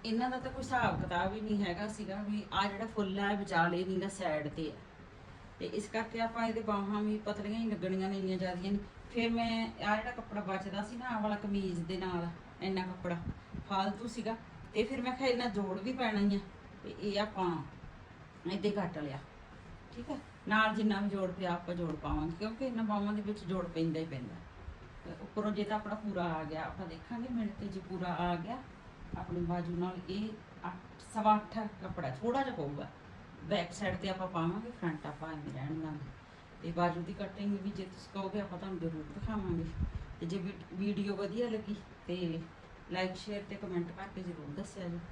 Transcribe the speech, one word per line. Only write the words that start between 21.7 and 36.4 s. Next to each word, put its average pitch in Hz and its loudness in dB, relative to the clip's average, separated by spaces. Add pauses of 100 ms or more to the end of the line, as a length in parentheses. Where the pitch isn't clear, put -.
ਜੋੜ 165 0
ਪਾਵਾਂਗੇ, 151 0
ਕਿਉਂਕਿ 226 -2
ਇਹਨਾਂ 226 0
ਬਾਹਾਂ 208 2
ਦੇ 208 0
ਵਿੱਚ 208 -4
ਜੋੜ 175 0
ਪੈਂਦਾ 165 2
ਹੀ 160 -2
ਪੈਂਦਾ। 117 -6 (720)
ਤੇ 170 -8
ਉੱਪਰੋਂ 214 0
ਜੇ 202 2
ਤਾਂ 214 0
ਆਪਣਾ 214 -2
ਪੂਰਾ 180 0
ਆ 160 0
ਗਿਆ, 156 -2
ਆਪਾਂ 180 -4
ਦੇਖਾਂਗੇ 233 -4
ਮਿਣ 220 2 (120)
ਕੇ, 202 -2
ਜੇ 185 -4
ਪੂਰਾ 175 0
ਆ 175 4
ਗਿਆ 220 -4 (560)
ਆਪਣੀ 175 -2
ਬਾਜੂ 170 2
ਨਾਲ, 180 2 (120)
ਇਹ 208 0 (380)
ਅੱਠ, - -8 (120)
ਸਵਾ 214 10
ਅੱਠ 214 0 (240)
ਕੱਪੜਾ 175 -2
ਥੋੜ੍ਹਾ 247 4
ਜਿਹਾ 254 0
ਪਊਗਾ। 143 -2 (560)
ਬੈਕ 170 2
ਸਾਈਡ 185 0
ਤੇ 190 -2
ਆਪਾਂ 185 0
ਪਾਵਾਂਗੇ, 180 2 (100)
ਫਰੰਟ 156 0
ਆਪਾਂ 151 -6
ਐਵੇਂ 143 -6
ਰਹਿਣ 151 -2
ਦਾਂਗੇ। 147 -4 (520)